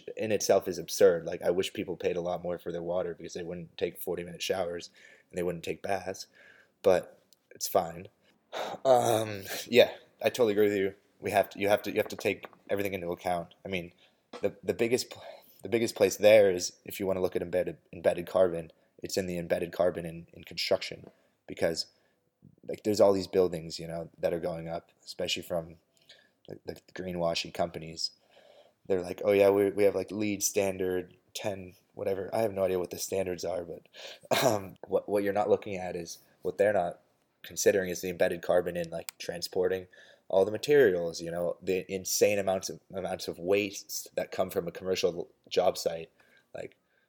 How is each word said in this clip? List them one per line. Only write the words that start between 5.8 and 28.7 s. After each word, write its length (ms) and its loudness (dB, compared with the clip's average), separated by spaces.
baths, 440 -6
but 360 2
it's 140 -6
fine. 400 -2
Um, 580 4
yeah, 220 8
I 80 4
totally 220 4
agree 160 6
with 80 2
you. 180 0
We 120 -6
have 180 4
to, 80 -14
you 100 0
have 140 4
to, 80 -6
you 60 -6
have 120 2
to 80 -8
take 300 -4
everything 240 -2
into 160 -6
account. 440 -2
I 40 -10
mean, 240 -6
the, 120 0
the 120 -2
biggest 360 0
pl-, 120 -16
the 60 -10
biggest 280 0
place 200 4
there 340 10
is 220 -2
if 160 -12
you 60 -2
wanna 140 0
look 160 0
at 60 0
embedded, 340 -2
embedded 340 0
carbon, 440 2
it's 140 -8
in 100 0
the 120 -4
embedded 340 -2
carbon 340 0
in, 260 -10
in 120 -20
construction 680 -4
because, 400 -2
like, 160 -10
there's 160 2
all 120 10
these 140 0
buildings, 520 0
you 80 -10
know, 220 -8
that 140 0
are 80 -2
going 280 -6
up, 220 -10
especially 380 -6
from 340 -6
the, 180 -14
the 140 -12
greenwashing 580 -4
companies. 600 -6